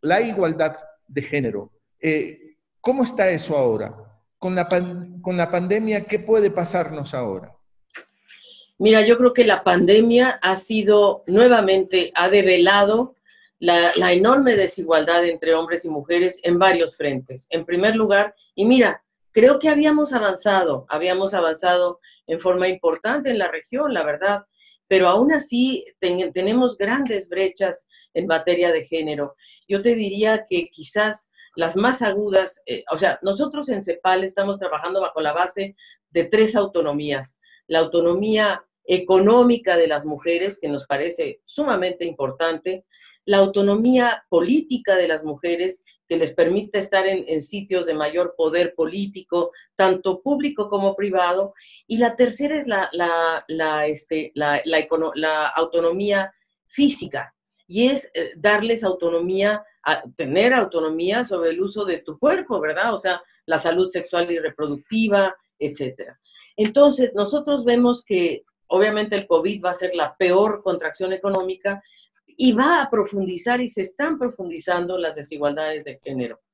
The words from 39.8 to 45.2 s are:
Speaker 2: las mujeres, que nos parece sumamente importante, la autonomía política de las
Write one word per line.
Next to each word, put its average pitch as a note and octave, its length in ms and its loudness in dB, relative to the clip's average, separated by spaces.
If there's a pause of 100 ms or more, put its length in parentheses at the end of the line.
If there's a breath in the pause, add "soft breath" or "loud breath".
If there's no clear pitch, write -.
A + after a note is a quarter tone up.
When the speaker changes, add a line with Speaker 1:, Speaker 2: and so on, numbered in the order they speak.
Speaker 2:
las D3 160 -2
mujeres, E3+ 560 -4
que - 80 -8
nos C#3 180 -6
parece D3+ 580 -6
sumamente F#3 600 -4
importante, E3 800 -6 (400 soft breath)
la G3+ 140 2
autonomía G#3+ 880 2
política G#3 680 0
de F3 120 2
las D#3 160 -2